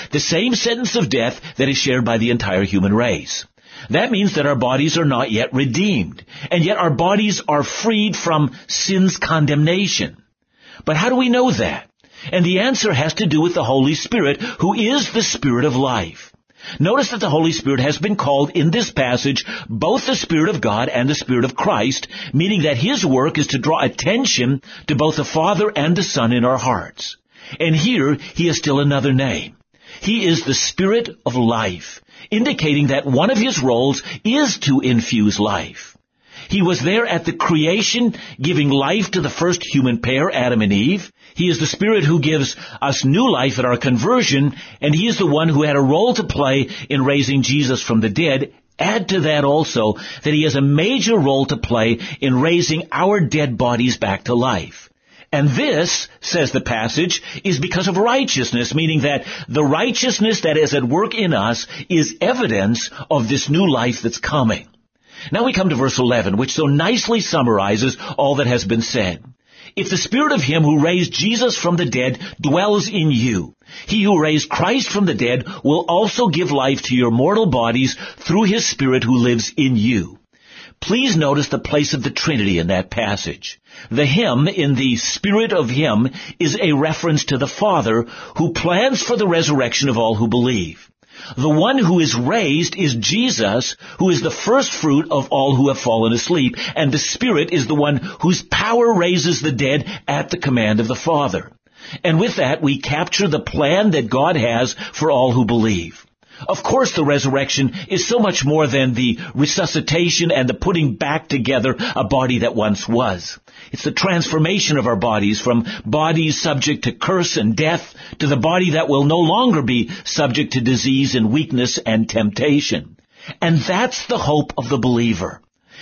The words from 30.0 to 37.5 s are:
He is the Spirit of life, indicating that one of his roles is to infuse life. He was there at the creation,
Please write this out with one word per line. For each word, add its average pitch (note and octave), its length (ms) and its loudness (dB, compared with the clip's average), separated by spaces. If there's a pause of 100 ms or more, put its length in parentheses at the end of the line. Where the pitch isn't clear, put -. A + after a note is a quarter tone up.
He A3 240 -2
is E3 180 2
the C3+ 120 -2
Spirit A3+ 540 0 (140)
of B2 120 -4
life, A2 640 -2 (300)
indicating D#3 560 0
that C#3 180 0
one C#3+ 240 2
of C4 80 0
his A3 240 0
roles B2+ 400 2 (220)
is B3+ 360 0
to C3+ 200 2
infuse A2+ 600 2
life. F#2+ 560 -4 (540)
He G3 120 0
was C#3+ 200 2
there G#3+ 260 0
at E3+ 180 -2
the E3 80 -2
creation, F#3 840 0 (240)